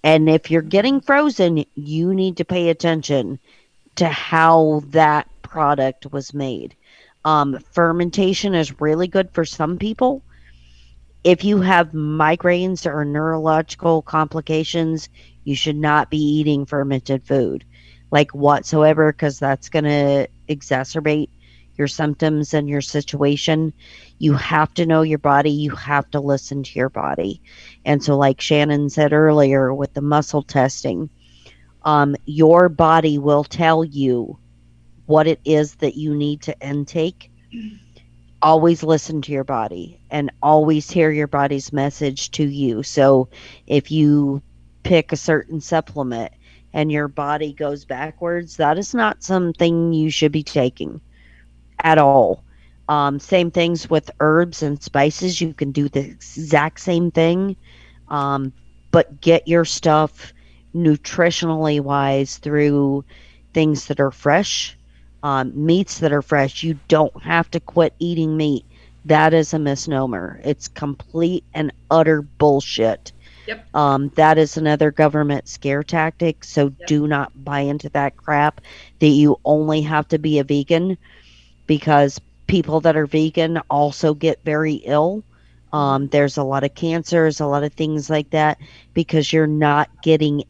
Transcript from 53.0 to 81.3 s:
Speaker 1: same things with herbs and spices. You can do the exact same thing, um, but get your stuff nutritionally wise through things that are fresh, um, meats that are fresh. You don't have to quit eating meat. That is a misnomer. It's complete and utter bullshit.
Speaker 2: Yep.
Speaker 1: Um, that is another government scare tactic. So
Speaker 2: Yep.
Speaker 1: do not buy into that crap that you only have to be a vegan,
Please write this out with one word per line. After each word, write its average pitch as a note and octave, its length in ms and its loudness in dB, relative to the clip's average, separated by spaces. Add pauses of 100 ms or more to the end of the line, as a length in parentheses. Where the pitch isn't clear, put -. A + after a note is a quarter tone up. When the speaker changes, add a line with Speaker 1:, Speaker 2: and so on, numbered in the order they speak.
Speaker 1:
same F3 300 0
things E3+ 400 -2
with D#3 300 0
herbs D#3+ 420 0
and D3 200 -4
spices. D#3 600 -2
You D#3+ 120 -4
can C#3 180 -6
do C#3+ 180 -2
the C#3 120 -4
exact D3+ 800 -2
same F3 320 -2
thing, F3+ 440 0 (540)
um, C#3 440 -4 (380)
but D3+ 280 2
get E3 280 2
your E3 180 2
stuff - 640 0 (440)
nutritionally D#3+ 1040 0
wise C#3 560 -2
through C#3+ 640 0 (500)
things D#3 340 0
that D3 120 -6
are C#3 120 2
fresh, - 680 -2 (460)
um, C3+ 300 -2
meats E3 460 0
that D#3 140 0
are D3 80 0
fresh. C#3 420 -2
You D#3 240 -4
don't D#3 360 2
have E3 280 -2
to E3+ 80 -6
quit - 400 0
eating D#3+ 380 -2
meat. D3 280 -2 (400)
That D#3 280 4
is D#3+ 200 2
a D#3+ 60 -2
misnomer. C3+ 840 -4
It's - 240 -4
complete E3 760 -6 (100)
and D#3 200 -6 (180)
utter D#3 300 4
bullshit. C#3 880 0 (360)
Speaker 2:
Yep. A3 180 -12 (100)
Speaker 1:
Um, C#3 400 0
that D#3 220 6
is D#3 200 0
another D3+ 340 2
government D3 560 0
scare C#3+ 360 -6
tactic. D#3+ 600 -2
So C#3+ 220 0 (140)
Speaker 2:
Yep. - 80 -16
Speaker 1:
do D3+ 200 0
not C#3+ 360 -4
buy C#3+ 180 -4
into C#3+ 280 -6
that C#3+ 280 -4
crap D3 440 -2 (380)
that D#3 80 4
you D3 380 4
only D#3 360 2
have D3+ 280 -2
to D#3+ 100 0
be D3+ 200 0
a C#3 40 0
vegan, E3 540 0 (680)